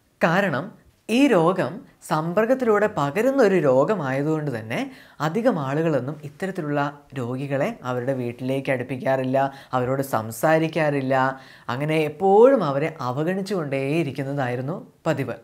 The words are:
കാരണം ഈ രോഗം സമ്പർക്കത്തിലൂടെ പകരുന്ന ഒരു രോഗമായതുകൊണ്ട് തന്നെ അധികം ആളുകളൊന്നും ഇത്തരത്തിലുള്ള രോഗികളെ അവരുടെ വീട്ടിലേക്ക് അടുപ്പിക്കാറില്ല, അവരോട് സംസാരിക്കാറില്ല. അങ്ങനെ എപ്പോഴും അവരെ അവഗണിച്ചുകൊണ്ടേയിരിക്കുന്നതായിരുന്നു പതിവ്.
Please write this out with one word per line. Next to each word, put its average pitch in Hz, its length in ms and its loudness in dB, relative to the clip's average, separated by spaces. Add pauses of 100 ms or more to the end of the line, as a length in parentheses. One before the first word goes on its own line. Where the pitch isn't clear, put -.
(240)
കാരണം 175 580 0 (280)
ഈ 262 160 4
രോഗം 180 540 2 (280)
സമ്പർക്കത്തിലൂടെ 208 880 0
പകരുന്ന 220 460 0
ഒരു 190 120 4
രോഗമായതുകൊണ്ട് 147 1040 2
തന്നെ 135 320 -6 (300)
അധികം 190 380 0
ആളുകളൊന്നും 143 680 -2
ഇത്തരത്തിലുള്ള 147 760 -4 (180)
രോഗികളെ 135 680 -4
അവരുടെ 123 280 -2
വീട്ടിലേക്ക് 127 600 -4
അടുപ്പിക്കാറില്ല, 131 800 -2 (200)
അവരോട് 131 300 0
സംസാരിക്കാറില്ല. 135 1400 0 (280)
അങ്ങനെ 147 260 -2
എപ്പോഴും 196 680 6
അവരെ 143 360 -2
അവഗണിച്ചുകൊണ്ടേയിരിക്കുന്നതായിരുന്നു 143 1900 -4 (140)
പതിവ്. 135 360 -2